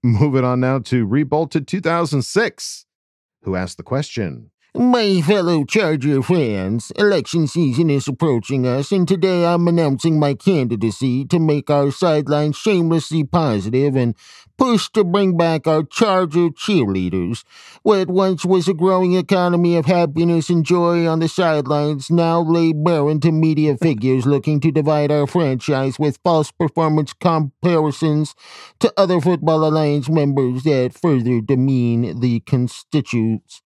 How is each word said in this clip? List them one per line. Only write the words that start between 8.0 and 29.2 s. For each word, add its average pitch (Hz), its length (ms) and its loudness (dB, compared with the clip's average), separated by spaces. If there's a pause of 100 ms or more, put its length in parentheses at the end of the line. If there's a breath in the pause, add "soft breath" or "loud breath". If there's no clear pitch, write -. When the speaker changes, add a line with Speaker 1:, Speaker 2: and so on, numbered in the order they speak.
Speaker 2:
approaching 131 580 -2
us, 131 240 -2
and 185 160 0
today 180 400 0
I'm 170 220 2
announcing 160 500 0
my 143 160 2
candidacy 127 920 -2
to 175 120 0
make 151 320 0
our 143 220 2
sideline 151 580 0
shamelessly 165 720 0
positive 131 720 0
and 120 220 0 (420 loud breath)
push 240 360 2
to 208 100 2
bring 185 320 0
back 165 320 0
our 156 160 2
Charger 175 640 0
cheerleaders. 98 960 -2 (400 loud breath)
What 196 260 2
once 190 340 0
was 180 220 2
a 190 80 0
growing 185 400 2
economy 175 640 2
of 156 100 0
happiness 170 640 0
and 170 160 2
joy 170 400 2
on 160 140 0
the 160 80 0
sidelines 147 840 -2
now 170 300 2
lay 165 320 2
barren 151 480 0
to 165 100 2
media 156 460 0
figures 131 500 0
looking 143 320 0
to 160 140 0
divide 151 400 0
our 147 160 0
franchise 135 720 -2
with 151 240 -2
false 160 260 2
performance 156 600 -2
comparisons 156 1200 -2 (460 loud breath)
to 226 160 2
other 180 240 2